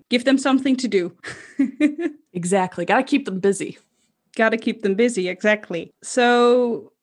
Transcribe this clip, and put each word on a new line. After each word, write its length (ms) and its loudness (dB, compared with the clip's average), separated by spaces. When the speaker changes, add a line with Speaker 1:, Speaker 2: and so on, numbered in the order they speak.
Speaker 1:
Give 140 0
them 140 4
something 400 2
to 100 -4
do. 260 0
<laughs> 640 -2
Speaker 2:
Exactly. 500 -2
Gotta 180 2
keep 220 -2
them 140 -6
busy. 380 -2
Speaker 1:
Gotta 220 0
keep 240 -4
them 140 0
busy, 340 0
exactly. 640 -2
So 920 2